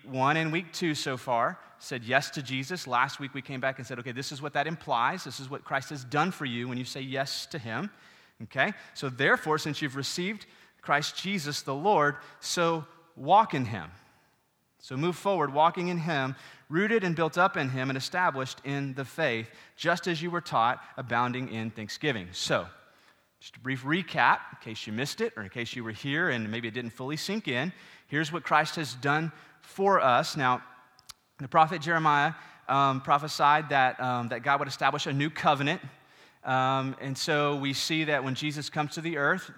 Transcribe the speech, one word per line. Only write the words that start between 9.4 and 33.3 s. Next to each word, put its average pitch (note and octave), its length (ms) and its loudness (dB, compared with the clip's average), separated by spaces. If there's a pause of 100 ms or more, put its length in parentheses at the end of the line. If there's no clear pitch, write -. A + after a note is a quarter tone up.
since D3+ 240 -4
you've C3+ 160 -4
received F3 500 -4 (340)
Christ D3 360 0
Jesus D#3 460 -4
the C#3 120 -4
Lord, D3 420 4 (240)
so E3 440 0 (320)
walk F3+ 380 6
in C3 100 0
him. G2 260 -6 (880)
So - 160 -10
move D#3+ 200 0
forward, E3 360 2
walking E3+ 360 2
in F3+ 100 -2
him, C#3+ 360 0 (340)
rooted G3+ 360 2
and E3+ 120 0
built D#3+ 220 0
up F#3 180 4
in C#3+ 140 0
him, B2+ 180 -2
and C3+ 80 -2
established C#3 680 -2
in C#3 300 -4
the B2+ 100 -6
faith, A#2 440 0 (280)
just E3+ 320 0
as E3 120 0
you F3 100 -4
were E3+ 100 -2
taught, B2 420 2 (140)
abounding B2 520 -2
in A2 220 -4
thanksgiving. A2 640 -4
So, F#2+ 340 0 (720)
just - 180 -20
a - 40 -20
brief B2+ 240 -6
recap, D#3 540 4 (140)
in - 80 -18
case - 260 -12
you A2 60 -6
missed B2 280 -4
it, A3+ 160 -2
or A2 60 -6
in F#2+ 60 -10
case A#2 260 -6
you B2+ 80 -8
were A2+ 80 -8
here C#3+ 400 -2
and A2+ 200 -2
maybe A#2 180 -4
it G#2+ 60 -8
didn't A#2 160 -6
fully C3+ 260 -8
sink G3 320 -6
in, C#3+ 240 0 (340)
here's D3 260 -2
what E3 120 -4
Christ D3+ 320 4
has C3+ 180 -4
done C#3+ 380 0 (280)
for G3 400 4
us. C3+ 360 4
Now, B2+ 260 2 (760)
the C3+ 100 -8
prophet D#3+ 340 4
Jeremiah, D#3 520 4 (340)
um, C3+ 320 4
prophesied D3 720 4